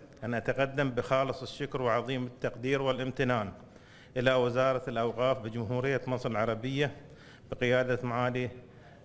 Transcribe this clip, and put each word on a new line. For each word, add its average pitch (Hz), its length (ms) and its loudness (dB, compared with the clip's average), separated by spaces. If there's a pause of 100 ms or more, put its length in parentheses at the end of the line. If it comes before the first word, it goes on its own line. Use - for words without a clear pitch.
(240)
أن 113 100 -2
أتقدم 135 580 0
بخالص 131 500 0
الشكر 135 400 -6
وعظيم 123 440 0
التقدير 123 560 -2
والامتنان 127 720 0 (640)
إلى 127 160 4
وزارة 127 540 4
الأوقاف 117 500 2
بجمهورية 120 680 -2
مصر 127 220 -2
العربية 117 680 0 (560)
بقيادة 123 520 2
معالي 123 460 0 (560)